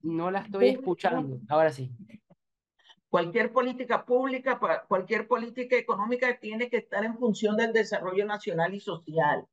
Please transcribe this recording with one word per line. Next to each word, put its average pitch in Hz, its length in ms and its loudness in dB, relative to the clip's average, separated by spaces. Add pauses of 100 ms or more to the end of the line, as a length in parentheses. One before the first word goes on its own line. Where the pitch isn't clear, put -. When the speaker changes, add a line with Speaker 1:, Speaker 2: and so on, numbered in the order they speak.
Speaker 1:
No 165 280 -2
la 196 100 -2
estoy 220 120 -12
Speaker 2:
Pública. 247 280 4
Speaker 1:
escuchando, 170 680 0
ahora 156 240 6
sí. 131 180 -8 (1200)
Speaker 2:
Cualquier 185 440 0
política 247 520 0
pública, 254 540 0
pa-, 165 280 0
cualquier 202 380 0
política 240 520 0
económica 240 600 0
tiene 220 320 -6
que 240 80 0
estar 208 280 -2
en 226 120 -4
función 214 380 2
del 226 160 2
desarrollo 202 540 0
nacional 190 480 -2
y 202 80 -10
social. 156 720 -2